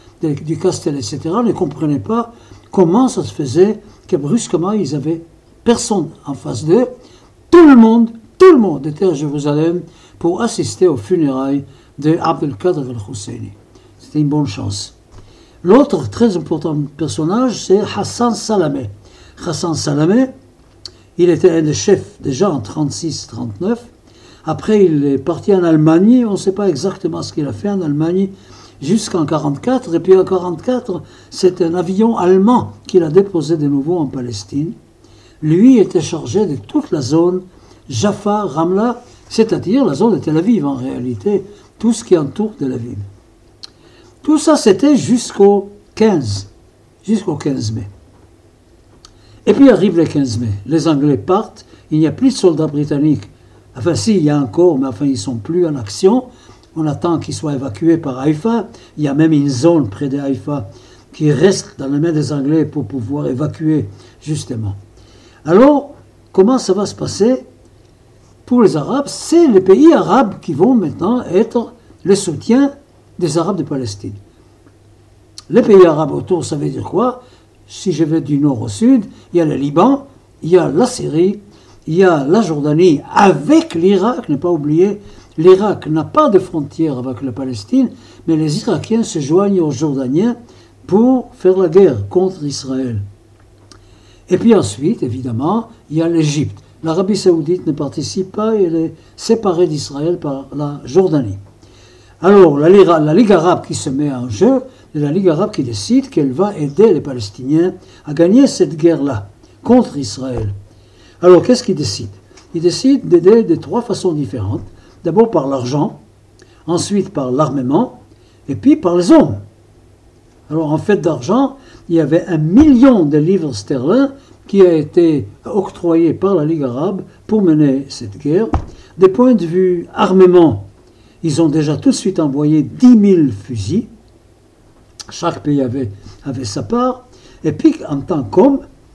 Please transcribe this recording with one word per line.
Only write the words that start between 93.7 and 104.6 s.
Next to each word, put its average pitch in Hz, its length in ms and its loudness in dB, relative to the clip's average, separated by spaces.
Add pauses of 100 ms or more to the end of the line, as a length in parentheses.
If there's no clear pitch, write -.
Et 180 80 2
puis 233 160 2
ensuite, 180 480 0
évidemment, 131 680 -4 (200)
il 151 80 -6
y 160 40 2
a 165 80 0
l'Égypte. 151 500 -2 (240)
L'Arabie 185 320 -2
Saoudite 175 500 0
ne 160 60 -2
participe 156 640 -8
pas, 214 220 -2
elle 175 200 0
est 160 180 -4 (220)
séparée 196 520 0
d'Israël 151 520 -6
par 139 340 -8
la 143 300 -8
Jordanie. 139 540 -2 (840)
Alors, 175 360 6
la 151 120 4
Liga, 170 300 6
la 151 140 0
Ligue 208 180 4
arabe 160 340 2
qui 165 80 -10
se - 160 -8
met 143 220 -2
en 127 180 -8
jeu, 240 320 0 (320)